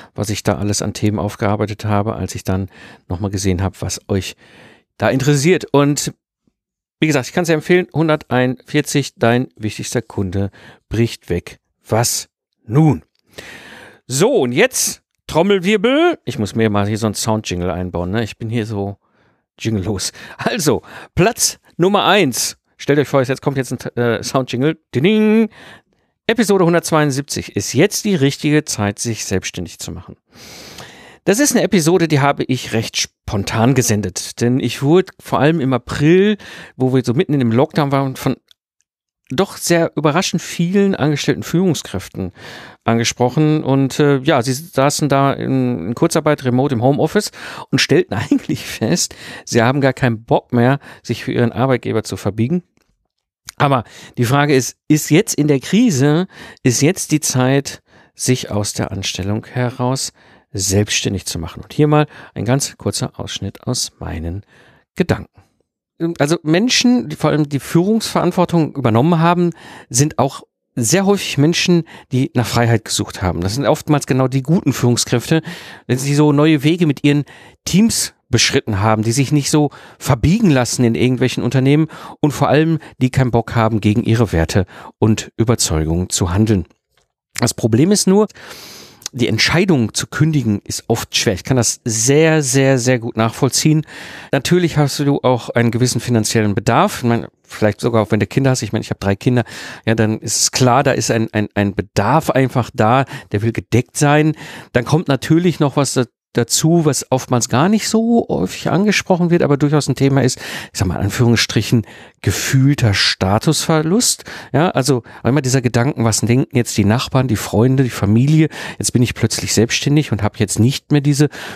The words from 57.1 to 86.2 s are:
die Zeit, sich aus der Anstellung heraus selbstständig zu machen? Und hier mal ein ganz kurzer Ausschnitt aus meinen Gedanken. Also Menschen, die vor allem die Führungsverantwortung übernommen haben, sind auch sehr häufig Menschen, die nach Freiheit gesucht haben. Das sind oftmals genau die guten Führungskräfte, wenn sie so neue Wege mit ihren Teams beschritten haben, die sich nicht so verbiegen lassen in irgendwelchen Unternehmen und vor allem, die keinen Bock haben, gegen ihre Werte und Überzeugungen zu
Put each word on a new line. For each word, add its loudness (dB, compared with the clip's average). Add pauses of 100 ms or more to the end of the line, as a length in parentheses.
die 2
Zeit, 0 (340)
sich -2
aus -4
der -6
Anstellung -6
heraus -4 (400)
selbstständig -2
zu -8
machen? -10
Und -20
hier 2
mal 2 (280)
ein -6
ganz -2
kurzer -6
Ausschnitt -10
aus -6
meinen -8 (500)
Gedanken. -4 (760)
Also 0
Menschen, 2
die -10
vor 0
allem 0
die -4
Führungsverantwortung 0
übernommen 2
haben, 2 (380)
sind 0
auch -2 (320)
sehr 0
häufig 0
Menschen, 2 (280)
die 0
nach 0
Freiheit 2
gesucht -6
haben. -2
Das -4
sind -2
oftmals 0
genau 2
die -2
guten 0
Führungskräfte, 0 (440)
wenn -2
sie -2
so 4
neue 4
Wege 2
mit -2
ihren 2 (400)
Teams 0 (160)
beschritten 0
haben, 2
die 0
sich 0
nicht 0
so 2 (300)
verbiegen 2
lassen 2
in 4
irgendwelchen 0
Unternehmen 2 (320)
und -4
vor -2
allem, 2 (180)
die 0
keinen 2
Bock -2
haben, 0
gegen 2
ihre 2
Werte 2 (340)
und 0
Überzeugungen 0
zu -2